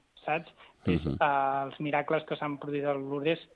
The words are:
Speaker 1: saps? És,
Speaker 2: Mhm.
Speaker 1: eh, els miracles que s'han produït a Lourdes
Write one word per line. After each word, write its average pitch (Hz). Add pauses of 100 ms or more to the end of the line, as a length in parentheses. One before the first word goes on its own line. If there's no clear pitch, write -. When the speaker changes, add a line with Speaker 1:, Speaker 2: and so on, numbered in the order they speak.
(260)
Speaker 1:
saps? 160 (360)
És, 160
Speaker 2:
Mhm. 139
Speaker 1:
eh, 139
els -
miracles 151
que 151
s'han 147
produït 143
a 143
Lourdes 139 (160)